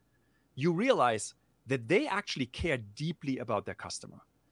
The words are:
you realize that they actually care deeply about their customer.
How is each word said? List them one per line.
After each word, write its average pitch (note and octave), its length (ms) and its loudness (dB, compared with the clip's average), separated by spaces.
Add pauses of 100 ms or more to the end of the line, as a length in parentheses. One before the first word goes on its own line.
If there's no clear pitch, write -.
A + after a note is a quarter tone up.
(560)
you D3 160 4
realize E3 640 2 (320)
that A#2+ 200 0
they A3+ 200 4
actually F#3+ 400 -2
care E3 300 -2
deeply C3 600 -4
about A2 280 -2
their F#2+ 100 -6
customer. - 420 -10 (340)